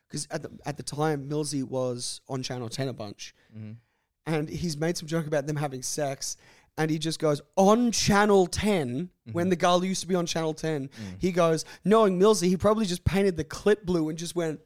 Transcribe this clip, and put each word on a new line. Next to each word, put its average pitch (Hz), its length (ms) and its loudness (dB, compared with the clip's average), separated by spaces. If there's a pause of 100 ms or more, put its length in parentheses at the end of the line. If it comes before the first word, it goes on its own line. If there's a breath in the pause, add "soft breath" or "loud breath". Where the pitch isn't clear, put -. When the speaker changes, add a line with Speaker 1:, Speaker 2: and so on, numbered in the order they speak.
Speaker 1:
'Cause 147 200 -8
at 151 120 -8
the, - 100 -12 (140)
at 143 100 -6
the - 80 -12
time, 143 460 -4
Millsy 147 340 -4
was 127 640 -6
on 131 160 -6
Channel 123 240 -8
ten 135 220 -6
a 120 40 -8
bunch. - 400 -14 (240 soft breath)
Speaker 2:
Mm-hmm. 107 140 -14 (540)
Speaker 1:
And 156 240 -2
he's 156 260 -6
made 165 220 -2
some 160 100 -12
joke 160 200 -4
about 147 200 -2
them 151 80 -4
having 135 260 -6
sex. - 540 -6 (420 soft breath)
And 156 140 0
he 160 80 0
just 156 200 -4
goes, 147 220 0 (160)
"On 220 360 6
Channel 202 540 6
ten," 170 640 -2 (220)
when 170 140 -2
Speaker 2:
Mm-hmm. 185 60 2
Speaker 1:
the 175 60 4
gala 180 280 4
used 190 160 -2
to 165 60 -10
be 185 80 0
on 175 100 0
Channel 160 280 -2
ten, 151 360 -4
Speaker 2:
Mm. 95 300 -12
Speaker 1:
he 185 120 0
goes, 165 320 2 (220 loud breath)
knowing 196 340 6
Millsy, 190 280 6
he 185 100 4
probably 214 280 2
just 175 200 -4
painted 185 320 2
the 156 80 -4
clip 208 400 0
blue 165 240 0
and 156 80 -6
just 165 180 -10
went 160 300 -2